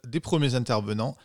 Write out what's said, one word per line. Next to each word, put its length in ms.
des 160
premiers 360
intervenants 680